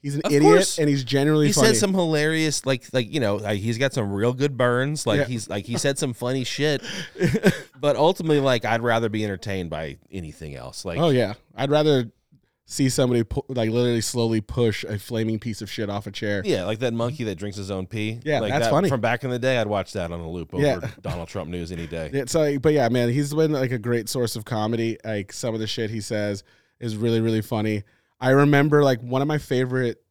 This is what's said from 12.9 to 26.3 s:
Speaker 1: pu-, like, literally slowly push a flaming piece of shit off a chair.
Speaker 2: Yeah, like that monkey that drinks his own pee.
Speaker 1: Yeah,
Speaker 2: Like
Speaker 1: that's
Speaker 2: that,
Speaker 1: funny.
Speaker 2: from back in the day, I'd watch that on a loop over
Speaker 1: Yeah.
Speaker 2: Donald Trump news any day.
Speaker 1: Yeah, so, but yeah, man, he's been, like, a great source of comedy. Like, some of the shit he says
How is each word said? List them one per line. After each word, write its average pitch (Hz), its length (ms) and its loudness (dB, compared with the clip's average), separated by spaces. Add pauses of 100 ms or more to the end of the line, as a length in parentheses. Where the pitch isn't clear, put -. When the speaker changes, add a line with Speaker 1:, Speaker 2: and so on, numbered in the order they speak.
Speaker 1:
pu-, - 240 -4
like, 117 220 -2
literally 120 320 2
slowly 113 400 0
push 113 420 0
a 104 160 -6
flaming 113 400 -4
piece 110 220 -8
of 101 100 -10
shit 104 180 -4
off 101 160 -6
a 101 60 -10
chair. 101 340 -4
Speaker 2:
Yeah, 95 200 0
like 107 140 -4
that 120 140 -2
monkey 123 300 -4
that 104 120 -2
drinks 98 220 -10
his 98 140 -8
own 95 160 -6
pee. 110 380 -6
Speaker 1:
Yeah, 143 160 0
Speaker 2:
Like 104 100 -2
Speaker 1:
that's 135 140 2
Speaker 2:
that, 117 60 2
Speaker 1:
funny. 165 180 2
Speaker 2:
from 131 100 0
back 117 240 0
in 131 60 -4
the 123 100 -2
day, 127 180 2
I'd 110 100 0
watch 98 260 -2
that 85 180 -4
on 85 80 -8
a 82 100 -8
loop 85 240 -8
over 95 80 0
Speaker 1:
Yeah. 131 200 2 (200)
Speaker 2:
Donald 82 280 -6
Trump 82 200 -8
news 87 220 -6
any 85 160 -8
day. 82 260 -6
Speaker 1:
Yeah, 139 140 -2
so, 143 320 0
but 151 140 4
yeah, 131 160 4
man, 120 200 2
he's 143 240 -2
been, 156 200 2
like, 131 180 0
a 127 80 -4
great 117 300 -2
source 123 260 -2
of 110 80 -8
comedy. 113 640 -2
Like, 104 260 -4
some 117 220 -6
of 110 80 -4
the 110 60 -4
shit 110 220 -4
he 110 120 -6
says 104 420 -4 (380)